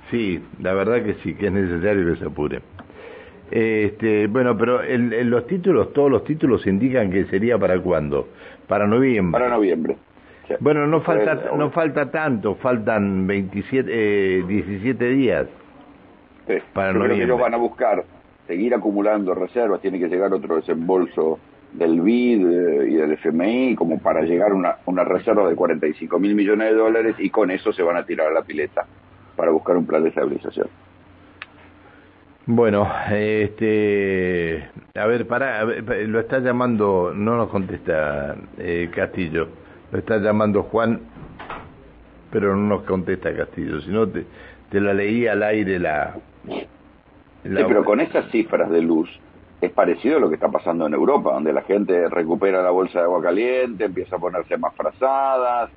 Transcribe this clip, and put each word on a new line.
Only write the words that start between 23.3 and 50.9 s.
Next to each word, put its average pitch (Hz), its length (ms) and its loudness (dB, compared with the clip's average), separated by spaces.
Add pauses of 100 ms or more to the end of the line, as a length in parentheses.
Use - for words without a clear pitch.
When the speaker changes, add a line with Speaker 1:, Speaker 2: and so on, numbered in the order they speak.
Speaker 2:
M 113 400 0
I, 110 60 2
como 82 240 0
para 80 220 0
llegar 87 280 2
a 101 40 2
una, 87 220 0 (100)
una 90 180 0
reserva 92 440 2
de 82 60 2
cuarenta 80 320 0
y 78 80 0
cinco 85 240 -4
mil 101 160 2
millones 104 360 2
de 110 40 4
dólares, 110 440 2
y 95 120 -2
con 104 200 2
eso 95 220 -2
se 92 100 -2
van 85 140 2
a 85 80 -2
tirar 80 220 -2
a 78 60 2
la 80 100 2
pileta 76 420 -6 (520)
para 82 160 2
buscar 85 260 2
un 80 80 -2
plan 78 160 0
de 82 80 2
estabilización. - 560 -4 (1800)
Speaker 1:
Bueno, 110 460 4 (220)
este, 101 1600 0 (280)
a 104 100 -2
ver, 120 220 0
pará, 120 320 -2
a 110 40 0
ver, 113 200 -4
pa-, 110 100 -4
lo 107 240 -2
está 120 220 -2
llamando, 110 760 0
no 107 220 0
nos 110 140 0
contesta, 78 840 -2 (240)
eh, 85 340 -4
Castillo, 85 540 -4 (460)
lo 92 60 -4
está 110 200 -2
llamando 104 460 2
Juan, 113 360 -2 (1300)
pero 98 240 2
no 101 100 2
nos 104 160 0
contesta 92 520 -2
Castillo, 80 460 -6
si - 100 -12
no 107 180 2
te, - 160 -6 (460)
te 101 100 0
la 101 120 2
leí 107 360 0
al 104 160 2
aire 104 340 0
la, 78 380 -2 (1300)
la 98 160 -2
Speaker 2:
Sí, 95 80 4
pero 98 160 4
con 104 160 4
esas 160 320 -2
cifras 104 380 2
de 82 120 4
luz 82 260 2 (520)
es 90 100 0
parecido 101 460 2
a 143 40 4
lo 101 80 2
que 78 60 0
está 78 140 -2
pasando 82 400 -2
en 76 60 -2